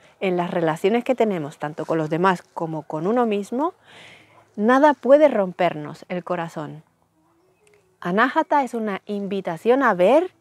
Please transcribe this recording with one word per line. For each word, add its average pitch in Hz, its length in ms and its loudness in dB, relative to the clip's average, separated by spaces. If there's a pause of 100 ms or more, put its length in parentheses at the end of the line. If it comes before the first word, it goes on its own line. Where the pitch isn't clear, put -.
(200)
en 185 180 -2
las 175 140 -4
relaciones 180 520 0
que 262 120 0
tenemos, 180 420 -2
tanto 151 280 -8
con 165 120 -2
los 156 140 -2
demás 180 320 0 (100)
como 160 300 -8
con 156 240 -6
uno 240 180 0
mismo, 233 480 -4 (840)
nada 262 380 4
puede 285 340 6
rompernos 175 840 -2
el 180 140 -6
corazón. 165 600 -8 (1160)
Anáhata 262 640 0
es 240 100 -6
una 220 320 -6
invitación 202 800 -2
a 226 100 4
ver 240 480 4